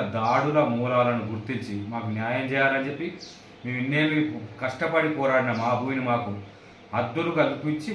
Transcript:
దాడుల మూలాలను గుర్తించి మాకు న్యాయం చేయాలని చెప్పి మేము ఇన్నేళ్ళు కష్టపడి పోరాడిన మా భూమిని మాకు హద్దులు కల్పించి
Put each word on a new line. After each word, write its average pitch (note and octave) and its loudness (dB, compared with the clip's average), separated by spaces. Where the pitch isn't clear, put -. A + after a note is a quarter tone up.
దాడుల C3+ 2
మూలాలను A#2+ 2
గుర్తించి G#2 -6
మాకు A#2 -4
న్యాయం A2+ -2
చేయాలని C3+ 2
చెప్పి D#3 -6
మేము B2 -4
ఇన్నేళ్ళు D3+ 2
కష్టపడి D#3 0
పోరాడిన C3 4
మా A2+ 0
భూమిని B2+ 0
మాకు A2+ 0
హద్దులు E3 -2
కల్పించి D3+ 0